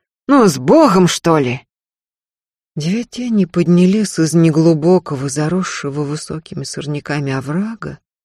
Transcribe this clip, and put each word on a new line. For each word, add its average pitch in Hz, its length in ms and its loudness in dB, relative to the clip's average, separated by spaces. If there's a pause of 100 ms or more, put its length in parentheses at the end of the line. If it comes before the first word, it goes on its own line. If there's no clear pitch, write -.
(280)
Ну, 254 200 4
с 139 100 0
Богом, 185 500 4
что 160 300 0
ли!» 127 240 -2 (1120)
Две 180 280 -4
тени 226 420 -2
поднялись 180 760 2
из 160 140 0
неглубокого, 160 920 2
заросшего 151 760 -4
высокими 151 600 -10
сорняками 143 720 -6
оврага 151 640 -6 (260)